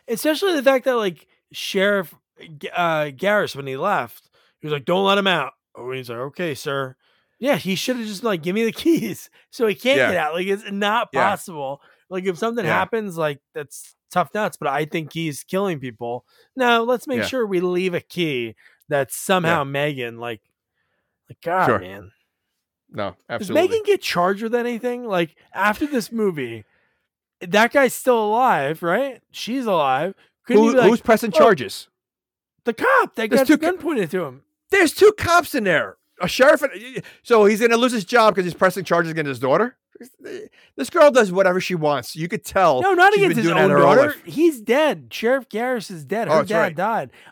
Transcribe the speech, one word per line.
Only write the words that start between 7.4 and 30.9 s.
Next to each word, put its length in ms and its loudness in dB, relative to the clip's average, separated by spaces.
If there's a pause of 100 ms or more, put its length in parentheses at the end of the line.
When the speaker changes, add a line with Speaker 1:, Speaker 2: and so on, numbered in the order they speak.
Speaker 1:
Yeah, 160 0
he 180 -4
should've 320 -4
just, 160 -12
like, 200 -4
"Give 120 -4
me 100 0
the 80 -2
<laughs> 0 -
keys," 560 -2 (220)
so 160 -2
he 80 0
can't 240 0
Speaker 2:
Yeah. 140 4
Speaker 1:
get 40 -2
out. 180 -2
Like, 120 -4
it's 240 -4
not 420 -2
Speaker 2:
Yeah. 180 0
Speaker 1:
possible. 520 -8 (260)
Like, 180 -8
if 120 -4
something 260 -4
Speaker 2:
Yeah. 80 0
Speaker 1:
happens, 460 -2
like, 220 -4 (140)
that's 420 -14 (120)
tough 260 -2
nuts, 220 -4
but 120 -4
I 160 -2
think 280 -6
he's 320 -6
killing 360 -4
people. 440 -10 (320)
No, 280 2
let's 220 -2
make 140 -2
Speaker 2:
Yeah. 60 -2
Speaker 1:
sure 200 -2
we 140 -2
leave 340 -2
a 60 -2
key 540 -6 (340)
that 240 -2
somehow 480 0
Speaker 2:
Yeah. 40 -4
Speaker 1:
Megan, 540 -6
like, 220 -10 (880)
like, 140 -20
God, 240 0
Speaker 2:
Sure. 120 2
Speaker 1:
man. 340 -12 (800)
Speaker 2:
No, 200 -8
Speaker 1:
Does 60 -20 (120)
Speaker 2:
absolutely. 400 -2
Speaker 1:
Megan 160 -2
get 160 2
charged 420 -2
with 120 -4
anything? 520 -4
Like, 300 -4 (160)
after 340 0
this 240 -4
movie, 540 -4 (760)
that 320 2
guy's 200 4
still 320 2
alive, 580 0
right? 380 -2 (100)
She's 360 -6
alive. 480 0 (320)
Couldn't 160 6
Speaker 2:
Who, 80 6
Speaker 1:
he 40 0
be 60 6
like, 80 6
Speaker 2:
who's 140 4